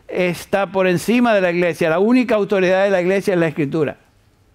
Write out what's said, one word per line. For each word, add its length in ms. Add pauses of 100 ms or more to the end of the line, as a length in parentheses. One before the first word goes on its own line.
está 640
por 160
encima 480
de 60
la 100
iglesia. 380
La 100
única 360
autoridad 500
de 60
la 100
iglesia 320
es 80
la 60
Escritura, 500 (580)